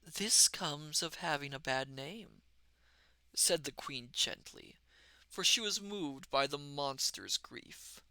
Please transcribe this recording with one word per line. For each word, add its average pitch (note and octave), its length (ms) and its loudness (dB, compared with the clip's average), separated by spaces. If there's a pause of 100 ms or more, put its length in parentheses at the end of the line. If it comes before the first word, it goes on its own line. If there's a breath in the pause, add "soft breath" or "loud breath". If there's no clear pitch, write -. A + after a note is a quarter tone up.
(140)
This G#3+ 320 8
comes D3+ 540 -2
of E3 140 -4
having C#3+ 380 -2
a C3+ 60 -6
bad C3+ 300 0
name, C#3 520 -12 (920 soft breath)
said E3+ 280 4
the C#3 80 -6
Queen B2+ 400 -8
gently, - 680 -4 (480 soft breath)
for - 160 -8
she - 180 6
was G3+ 200 -2
moved F#3+ 500 -6
by C#3 160 4
the C#3+ 100 -4
monster's C#3 800 -4
grief. - 640 -12 (120)